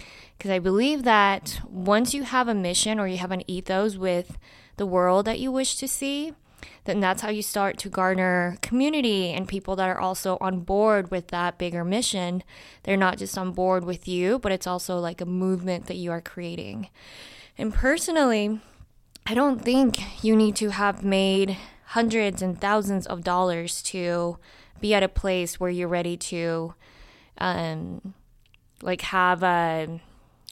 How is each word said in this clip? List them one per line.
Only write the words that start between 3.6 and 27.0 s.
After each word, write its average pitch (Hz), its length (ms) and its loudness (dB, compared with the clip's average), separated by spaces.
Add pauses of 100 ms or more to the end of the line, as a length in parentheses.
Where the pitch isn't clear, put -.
with 180 420 -2 (380)
the 202 100 -2
world 180 380 4
that 220 160 -2
you 262 100 -2
wish 262 260 -2
to 269 120 -6
see, 285 440 -4 (520)
then 202 160 0
that's 185 220 0
how 220 60 -4
you 214 140 -4
start 196 360 -2
to 202 100 -10
garner 185 720 2
community 240 680 0
and 185 160 -6
people 190 280 -6
that 185 120 0
are 185 120 -4
also 185 400 -2
on 185 200 -2
board 202 500 2
with 180 180 -4
that 175 300 -4
bigger 170 260 -4
mission. 185 600 -2 (400)
They're 196 120 2
not 185 220 4
just 190 180 -8
on 185 140 -4
board 185 340 2
with 175 220 -6
you, 185 320 0
but 202 140 -2
it's 185 140 -4
also, 180 340 -4
like, 170 200 -6
a 175 60 -6
movement 185 600 -2
that 180 100 -8
you 170 160 -6
are 170 80 -6
creating. 170 680 -10 (680)
And 214 180 -4
personally, 254 840 2 (680)
I 220 80 -2
don't 262 260 2
think 247 640 2
you 220 120 6
need 214 200 6
to 214 140 -2
have 196 340 0
made 190 520 2 (300)
hundreds 220 560 0
and 185 180 -4
thousands 202 460 0
of 175 180 -8
dollars 180 580 0
to 175 560 -2 (420)
be 208 140 2
at 196 80 6
a 185 60 4
place 180 500 -2
where 180 120 0
you're 180 180 -2
ready 175 280 -2
to, 165 580 -4 (640)